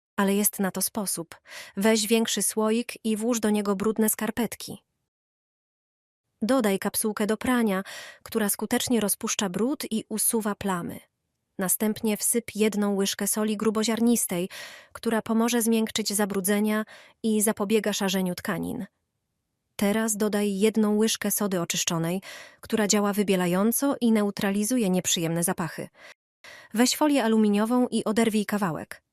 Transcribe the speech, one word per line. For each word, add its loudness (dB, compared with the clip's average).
Ale 2
jest 0
na 0
to -6
sposób. -6
Weź 4
większy 2
słoik 0
i 0
włóż 0
do 0
niego 0
brudne 0
skarpetki. -4
Dodaj 2
kapsułkę -2
do 0
prania, 0
która -2
skutecznie 0
rozpuszcza -2
brud -2
i -2
usuwa -2
plamy. -6
Następnie 0
wsyp -2
jedną 2
łyżkę -2
soli -2
gruboziarnistej, 0
która -2
pomoże 2
zmiękczyć 0
zabrudzenia 0
i 2
zapobiega 2
szarzeniu 0
tkanin. -6
Teraz 0
dodaj 0
jedną 2
łyżkę 0
sody 0
oczyszczonej, -2
która 0
działa 2
wybielająco 2
i 4
neutralizuje 0
nieprzyjemne 0
zapachy. -4
Weź 4
folię 4
aluminiową 4
i -2
oderwij 2
kawałek. -4